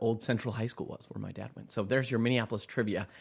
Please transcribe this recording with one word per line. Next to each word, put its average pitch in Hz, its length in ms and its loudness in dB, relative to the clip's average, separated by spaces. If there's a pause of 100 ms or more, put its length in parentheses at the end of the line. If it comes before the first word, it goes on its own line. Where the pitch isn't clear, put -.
old 113 180 2
Central 117 300 0
High 113 140 -2
School - 200 -6
was, - 240 -10
where 104 100 -8
my 98 120 -6
dad 101 240 -8
went. - 160 -14
So 110 100 0
there's 123 280 2
your 120 100 2
Minneapolis 117 460 2
trivia 104 420 0 (120)